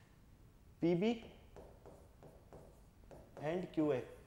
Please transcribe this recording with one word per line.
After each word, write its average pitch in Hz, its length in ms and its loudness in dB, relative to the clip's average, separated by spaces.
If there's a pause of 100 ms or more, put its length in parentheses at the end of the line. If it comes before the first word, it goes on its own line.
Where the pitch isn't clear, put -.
(800)
पीबी 180 320 6 (2250)
and 170 300 -2
क्यूए 147 300 4 (240)